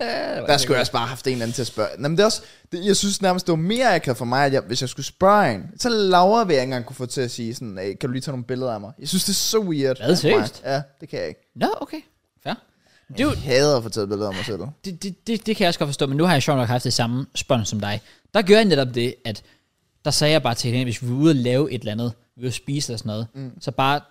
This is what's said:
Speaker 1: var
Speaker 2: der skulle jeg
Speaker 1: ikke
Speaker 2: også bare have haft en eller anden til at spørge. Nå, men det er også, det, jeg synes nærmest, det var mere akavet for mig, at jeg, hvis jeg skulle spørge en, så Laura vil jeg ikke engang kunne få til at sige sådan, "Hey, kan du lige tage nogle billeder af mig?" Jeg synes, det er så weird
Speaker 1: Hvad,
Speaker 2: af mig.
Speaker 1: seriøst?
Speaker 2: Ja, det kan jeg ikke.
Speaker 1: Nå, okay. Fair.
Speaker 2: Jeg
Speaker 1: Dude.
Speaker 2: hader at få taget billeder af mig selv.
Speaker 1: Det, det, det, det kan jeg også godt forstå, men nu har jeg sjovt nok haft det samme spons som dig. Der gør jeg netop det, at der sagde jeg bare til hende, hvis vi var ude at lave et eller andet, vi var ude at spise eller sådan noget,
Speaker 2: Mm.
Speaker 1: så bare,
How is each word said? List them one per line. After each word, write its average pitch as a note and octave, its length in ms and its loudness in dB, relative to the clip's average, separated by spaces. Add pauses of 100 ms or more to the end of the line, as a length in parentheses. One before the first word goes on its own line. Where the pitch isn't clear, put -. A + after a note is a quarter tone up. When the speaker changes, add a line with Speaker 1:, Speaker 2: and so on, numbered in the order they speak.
(420)
Speaker 1:
var - 60 -8
Speaker 2:
der A#3+ 100 4
skulle - 180 0
jeg B2 40 2
Speaker 1:
ikke - 20 2
Speaker 2:
også - 100 -4
bare B2 100 -2
have A#2 80 -2
haft C3 180 -10
en C3 40 0
eller B2 140 -4
anden A#2 80 -4
til C3+ 80 -4
at A2+ 60 -4
spørge. G#2+ 300 -4
Nå, A#2+ 100 -4
men E3 100 -2
det F#3+ 40 6
er G#3 40 6
også, A3+ 160 0 (300)
det, F3 140 -6
jeg G3 100 4
synes G3+ 260 -2
nærmest, F3+ 260 0
det F3 40 2
var E3 60 2
mere G#3+ 380 2
akavet C#3+ 220 -2
for B2+ 80 -6
mig, C3 200 2
at C#3 80 2
jeg, C3+ 140 2
hvis A2+ 140 -4
jeg B2+ 80 -4
skulle - 160 -10
spørge F#3+ 500 4
en, F#2 60 -6 (180)
så B3 100 0
Laura G3+ 540 4
vil F3+ 100 0
jeg C3+ 100 4
ikke B2+ 60 -4
engang B2 160 -4
kunne C3 100 -16
få B2+ 100 -8
til B2+ 160 -4
at A#2+ 100 -4
sige A#2 240 -8
sådan, G#2 220 -12
"Hey, G2 180 -4
kan C#3 140 -4
du - 40 -4
lige C3 80 -6
tage D#3 100 -8
nogle B2+ 140 -8
billeder B2+ 280 -4
af G#2+ 80 -6
mig?" G2+ 180 -12
Jeg C#3+ 80 -14
synes, F3+ 180 0
det G3+ 60 -2
er G3 40 0
så - 240 0
weird C#3+ 380 0
Speaker 1:
Hvad, - 80 -8
Speaker 2:
af - 40 4
mig. F3 80 4
Speaker 1:
seriøst? - 480 2
Speaker 2:
Ja, C3+ 160 -2 (200)
det - 80 -16
kan C#3 100 -8
jeg F2 80 -4
ikke. - 280 -14
Speaker 1:
Nå, - 120 0 (140)
okay. - 160 -10 (460)
Fair. C3+ 100 -6 (560)
Speaker 2:
Jeg G3 160 -2
Speaker 1:
Dude. - 120 0
Speaker 2:
hader C#3 400 4
at A2+ 60 -4
få A2+ 60 -8
taget G#2 200 -2
billeder G#2 200 -2
af F#2+ 60 -6
mig G2 100 -6
selv. G2+ 140 -6 (260)
Speaker 1:
Det, F3+ 180 -10
det, G3 240 -12
det, A3+ 180 -4
det A3 120 -2
kan G#3+ 60 0
jeg F3+ 40 4
også F3 120 0
godt D#3 80 0
forstå, C#3 200 -2
men C3+ 100 2
nu D3+ 80 4
har F3+ 80 6
jeg C#3 100 4
sjovt D3 140 2
nok B2 100 2
haft B2 160 0
det B2 100 -2
samme B2 320 -2 (100)
spons A#2 340 0
som G#2+ 100 -2
dig. G#2 220 -4 (320)
Der G#3+ 80 4
gør G3 140 8
jeg A3 100 8
netop C#3 300 4
det, A#2+ 200 0 (100)
at A2+ 180 -8 (600)
der D3 60 0
sagde D3+ 220 4
jeg D#3 100 4
bare A#2 120 0
til A#2+ 160 -2
hende, B2+ 120 0
hvis A#2+ 200 -4
vi B2 60 -2
var A#2+ 60 -2
ude D3+ 140 6
at D#3 60 6
lave B2+ 360 2
et A#2+ 80 -4
eller G#2+ 120 -6
andet, A#2 200 -2 (240)
vi - 60 -20
var - 20 -8
ude B2+ 40 -4
at A#2+ 60 -4
spise C#3+ 380 -6
eller A2+ 60 -6
sådan A2 120 -8
noget, A2 260 -6
Speaker 2:
Mm. C3 160 -12 (100)
Speaker 1:
så - 100 -8
bare, C3+ 280 0 (120)